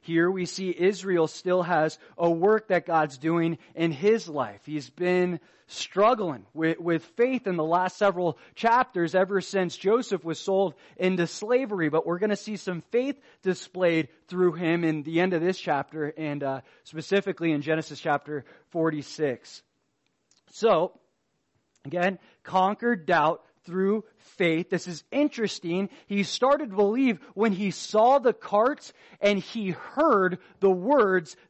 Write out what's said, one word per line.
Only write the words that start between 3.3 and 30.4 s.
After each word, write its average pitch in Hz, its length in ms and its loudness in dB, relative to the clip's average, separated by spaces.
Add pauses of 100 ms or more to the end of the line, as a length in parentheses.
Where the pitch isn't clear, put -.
in 165 180 0
his 190 340 0
life. 123 380 -6
He's 147 240 -8
been 180 500 0 (280)
struggling 196 880 0
with, 160 260 0
with 165 240 0 (140)
faith 254 280 0
in 180 100 -2
the 156 80 0
last 180 340 0
several 180 400 0 (160)
chapters 226 600 2
ever 185 280 2
since 185 340 -4
Joseph 196 480 0
was 165 140 -6
sold 190 340 0 (240)
into 180 300 0
slavery. 208 640 -2
But 135 160 0
we're 175 120 -2
gonna 208 180 0
see 214 200 -8
some 170 340 -8
faith 269 300 -2 (220)
displayed 170 640 0 (200)
through 180 260 2
him 170 280 0
in 156 200 0
the 165 180 -2
end 185 140 2
of 160 80 0
this 185 160 -2
chapter 147 480 -4
and, 147 360 -8
uh, 135 180 -6 (240)
specifically 165 680 -2
in 147 80 0
Genesis 156 400 -4
chapter 147 460 -4 (240)
forty-six. 156 920 -4 (880)
So, 185 460 2 (840)
again, 175 340 -2 (260)
conquer 208 520 0
doubt 160 480 2 (200)
through 196 400 0 (120)
faith. 170 540 -2
This 180 180 -4
is 160 220 -12
interesting. 202 800 -2 (160)
He 202 160 0
started 269 480 0
to 190 60 -12
believe 214 440 2 (140)
when 214 180 2
he 190 180 -2
saw 240 480 4
the 240 140 2
carts - 640 -2 (260)
and 202 180 2
he 190 340 -4
heard 196 680 0 (220)